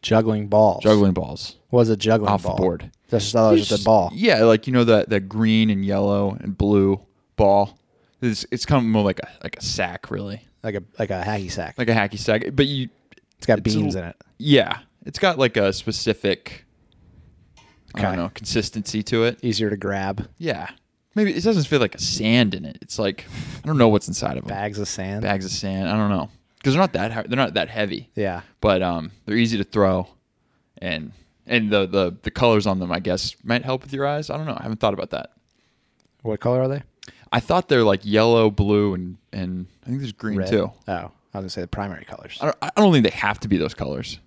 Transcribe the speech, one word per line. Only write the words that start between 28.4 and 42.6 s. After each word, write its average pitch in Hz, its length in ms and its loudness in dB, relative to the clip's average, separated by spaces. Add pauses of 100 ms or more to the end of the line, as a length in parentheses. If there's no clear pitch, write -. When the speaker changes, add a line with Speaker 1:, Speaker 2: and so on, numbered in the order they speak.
Speaker 2:
But, 95 220 2
um, 85 300 -4 (120)
they're 107 140 -4
easy 117 180 2
to 98 80 -2
throw. 95 420 0 (680)
And, 78 360 -8 (340)
and 113 240 0
the, 101 160 2
the, 90 360 0
the - 80 -8
colors 110 360 2
on 95 120 0
them, 87 140 -4
I 90 80 -2
guess, 92 420 -4
might 117 220 -2
help 131 180 -4
with 135 120 -12
your 139 120 -4
eyes. 147 220 -4
I - 80 -6
don't 156 80 -8
know. 147 140 -8
I - 60 -12
haven't 110 160 -6
thought 104 120 2
about - 180 -6
that. - 220 -10 (880)
Speaker 1:
What 107 180 -6
color 123 200 0
are 131 80 0
they? 139 140 -6 (500)
Speaker 2:
I 120 80 2
thought 170 300 0
they're, 123 140 6
like, 98 200 4
yellow, 110 460 4
blue, 104 420 2
and, 90 240 -8 (160)
and 92 340 -6 (160)
I - 40 -18
think 131 140 -6
there's 123 120 -8
green, 104 280 -6
Speaker 1:
Red. 92 100 -4
Speaker 2:
too. 98 200 0 (160)
Speaker 1:
Oh, 101 60 -6
I 87 60 -4
was 95 140 -12 (200)
gonna 95 160 -10
say 92 140 -10
the 87 40 -8
primary 98 380 -10
colors. - 380 -18
Speaker 2:
I - 40 -8
don't, - 140 -2